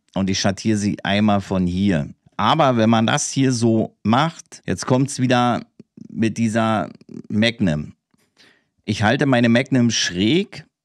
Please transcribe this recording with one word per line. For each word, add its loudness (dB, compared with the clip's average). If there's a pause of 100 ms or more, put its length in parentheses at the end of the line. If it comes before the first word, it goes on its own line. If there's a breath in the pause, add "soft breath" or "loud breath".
(160)
und -2
ich -2
schattiere -2
sie -2
einmal 2
von -2
hier. 0 (280)
Aber 2
wenn 2
man 2
das -2
hier 0
so 0
macht, -2
jetzt -6
kommt's 0
wieder 0 (440)
mit -2
dieser 0 (380)
Magnum. -2 (920 soft breath)
Ich -4
halte 2
meine 2
Magnum 2
schräg -2 (200)